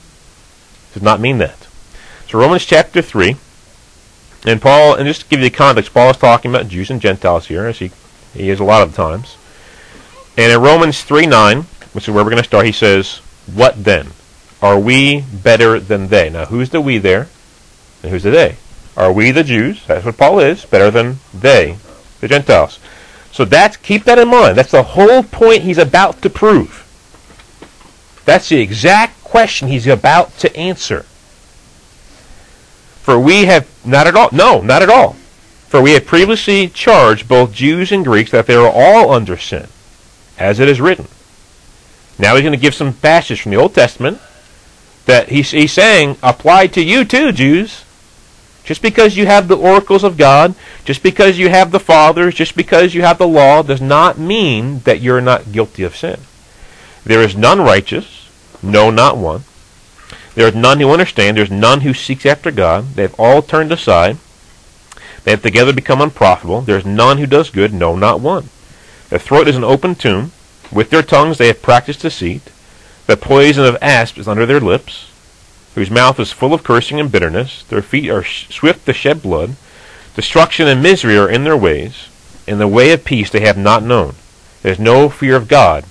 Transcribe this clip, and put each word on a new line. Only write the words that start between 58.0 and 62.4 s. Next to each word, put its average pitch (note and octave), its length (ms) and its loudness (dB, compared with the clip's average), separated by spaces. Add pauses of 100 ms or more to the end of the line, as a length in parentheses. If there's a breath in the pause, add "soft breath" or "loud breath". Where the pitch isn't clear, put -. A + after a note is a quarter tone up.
no, G#2 280 2
not B2 260 2
one. F#2 280 -8 (920 loud breath)
There A2+ 120 2
is G#2 80 0
none B2 240 2
who C#3 120 2
understand, C#3+ 460 0
there G#2+ 80 0
is G2 60 -8
none A2+ 300 0
who C3+ 140 -4
seeks - 300 -10
after D3 280 -2